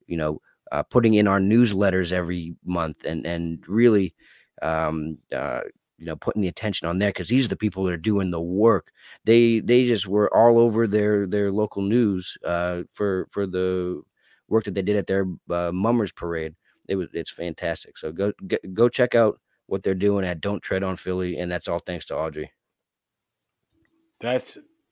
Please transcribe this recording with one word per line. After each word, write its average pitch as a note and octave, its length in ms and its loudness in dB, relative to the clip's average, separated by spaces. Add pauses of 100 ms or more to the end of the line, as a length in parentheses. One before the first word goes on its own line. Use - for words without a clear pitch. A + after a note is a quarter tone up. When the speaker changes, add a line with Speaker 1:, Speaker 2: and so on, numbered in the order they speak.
Speaker 1:
you E2+ 100 -4
know, D#2 240 -2 (320)
uh, D2 100 -2
putting A#2 320 4
in G#2 140 6
our G2 120 4
newsletters G2 720 2
every F2 520 -4
month E2+ 400 -4
and, D#2+ 220 -4
and E2 420 -6
really, G#2 460 4 (480)
um, D#2+ 560 -2 (140)
uh, C2+ 280 -6 (380)
you E2 80 -14
know, D#2+ 100 -6
putting G#2+ 260 -4
the F#2+ 60 0
attention F#2 400 -6
on F2 100 -2
there, G2+ 140 2
'cause F2+ 160 -8
these C3 180 2
are - 20 -4
the F2+ 80 -4
people F#2+ 280 -2
that F#2 80 0
are F2 40 -4
doing F#2+ 360 0
the E2+ 80 -4
work. F#2+ 500 2 (340)
They, A#2 360 6
they B2 260 4
just A2 220 0
were G#2 280 2
all A#2 220 8
over A#2 300 4
their, G#2 380 2
their G2+ 260 0
local G2+ 300 -2
news, G2+ 600 0
uh, F2 380 -2 (100)
for, F#2+ 380 -2
for G2+ 160 -2
the F#2 560 -2 (460)
work A2 160 0
that F#2+ 100 -8
they F#2+ 80 -2
did G#2 140 0
at G2 100 -2
their, G2 200 0 (240)
uh, F2 220 -2
Mummers G#2+ 400 -2
Parade. E2 440 -8 (320)
It G2 80 -2
was, F#2 160 -4
it's E2 180 -8
fantastic. E2+ 680 -8
So D#2 140 -10
go, G2 220 -2 (160)
g-, G#2+ 100 -2 (160)
go A#2 140 4
check B2 260 0
out A2+ 260 4 (260)
what F#2+ 180 -6
they're F#2+ 100 2
doing G2 320 0
at F2 140 -6
Don't G2+ 220 -4
Tread F#2+ 200 -4
on F#2+ 140 -4
Philly, F2+ 420 -4
and F2+ 140 -4
that's F2 160 -8
all E2+ 100 -2
thanks F2 280 -10
to D2 100 -8
Audrey. D#2 340 -6 (1700)
Speaker 2:
That's B2 380 -4 (340)